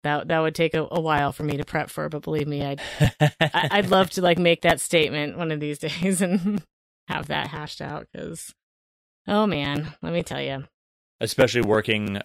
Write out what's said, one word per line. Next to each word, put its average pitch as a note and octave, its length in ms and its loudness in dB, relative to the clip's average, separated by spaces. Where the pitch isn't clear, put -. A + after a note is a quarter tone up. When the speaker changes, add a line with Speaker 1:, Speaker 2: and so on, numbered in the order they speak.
Speaker 1:
That, D3 260 -2
that D#3+ 120 2
would D#3+ 140 0
take E3 200 0
a, D#3 160 0
a E3+ 100 0
while D3 320 2
for - 100 -8
me D3 140 -2
to D3 80 -4
prep - 240 -4
for, D3+ 200 -6
but D3+ 140 -8
believe D3+ 240 -2
me, C#3+ 160 -4
I'd, C#3 180 -6
Speaker 2:
<laughs> D3 200 2
Speaker 1:
I, E3 320 2
I'd G3 180 2
love F#3+ 200 6
to, F#3+ 120 -2
like, F3 160 4
make E3+ 240 4
that E3 180 4
statement D3+ 580 0
one E3 140 -4
of D3+ 80 -4
these D3 180 -6
<laughs> - 20 -12
days E3+ 400 -2
and G3 420 0
have D3+ 200 -6
that D3 200 -4
hashed D3+ 320 -10
out, D3 340 -10
'cause, - 380 -12
oh G#3+ 200 2
man, D3 560 -2
let E3 100 -6
me F3 100 -2
tell C#3 200 -6
ya. C3+ 180 -6
Speaker 2:
Especially A#2+ 420 2
working G#2 600 2